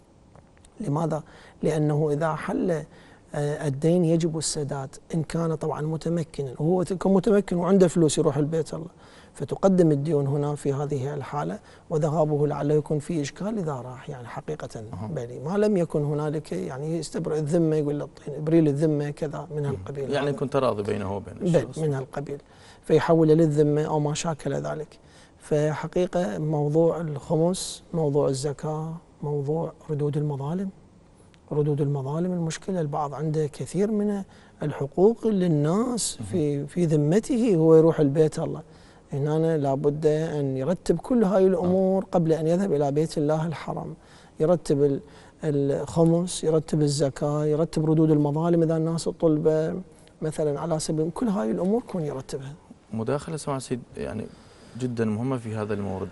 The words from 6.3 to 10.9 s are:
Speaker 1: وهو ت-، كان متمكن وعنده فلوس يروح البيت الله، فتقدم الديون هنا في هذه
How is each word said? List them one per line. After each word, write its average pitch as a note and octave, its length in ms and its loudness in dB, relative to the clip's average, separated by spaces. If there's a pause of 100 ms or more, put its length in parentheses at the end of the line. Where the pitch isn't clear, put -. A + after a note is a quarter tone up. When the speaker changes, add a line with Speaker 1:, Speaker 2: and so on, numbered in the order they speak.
Speaker 1:
وهو E3+ 320 0
ت-، G3 100 -4
كان F#3+ 200 2
متمكن G3 420 4
وعنده F3+ 320 6
فلوس D#3 300 4
يروح D3 200 2
البيت D#3 360 -2
الله، - 140 -10 (460)
فتقدم F3 580 4
الديون C#3+ 360 2
هنا D3 280 0
في C#3 180 -2
هذه C#3 400 -4